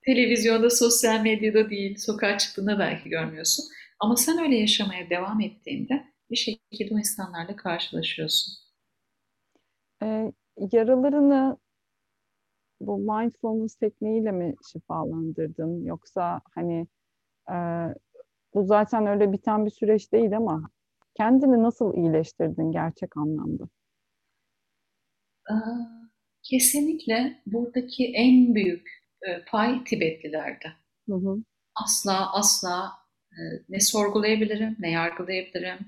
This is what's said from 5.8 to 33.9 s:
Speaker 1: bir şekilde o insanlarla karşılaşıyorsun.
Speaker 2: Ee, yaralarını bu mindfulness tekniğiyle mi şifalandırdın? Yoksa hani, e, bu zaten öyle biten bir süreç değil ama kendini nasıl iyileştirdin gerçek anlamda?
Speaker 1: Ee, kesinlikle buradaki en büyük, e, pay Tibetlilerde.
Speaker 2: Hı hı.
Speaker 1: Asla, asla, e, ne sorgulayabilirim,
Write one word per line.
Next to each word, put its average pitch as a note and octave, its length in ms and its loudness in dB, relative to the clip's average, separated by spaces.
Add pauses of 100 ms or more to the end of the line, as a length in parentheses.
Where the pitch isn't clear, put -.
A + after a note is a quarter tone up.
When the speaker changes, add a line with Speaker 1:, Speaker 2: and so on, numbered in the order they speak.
Speaker 1:
bir A#3 60 -4
şekilde G#3+ 580 -6
o G#3+ 40 2
insanlarla F#3 580 -6
karşılaşıyorsun. E3 1000 -4 (1500)
Speaker 2:
Ee, A3 300 -4 (400)
yaralarını C4 840 4 (1300)
bu G3+ 120 -2
mindfulness A3 760 -2
tekniğiyle G#3+ 580 -2
mi F3 220 -2 (180)
şifalandırdın? D#3+ 1120 -6
Yoksa E3+ 560 -6 (140)
hani, E3 320 -4 (640)
e, F#3 60 -6 (1000)
bu G3+ 100 2
zaten G#3+ 420 4
öyle G3+ 260 4
biten G#3+ 340 0
bir G#3+ 40 -2
süreç G#3+ 420 0
değil G#3+ 240 4
ama D#3+ 340 -2 (440)
kendini B3 480 6
nasıl A3+ 320 2
iyileştirdin D#3+ 800 0
gerçek E3 440 -6
anlamda? D#3 520 -4 (1800)
Speaker 1:
Ee, G#3+ 40 0 (880)
kesinlikle C4+ 1040 0
buradaki A#3+ 680 -4
en B3 400 6
büyük, F#3 340 0 (400)
e, F3 160 -8
pay B3 400 0
Tibetlilerde. D#3 840 -4 (400)
Speaker 2:
Hı G3+ 60 -4
hı. F#3+ 220 -2 (380)
Speaker 1:
Asla, G3 580 -2
asla, F#3+ 600 -2 (400)
e, E3 80 -16 (280)
ne F#3+ 120 -4
sorgulayabilirim, G#3+ 960 0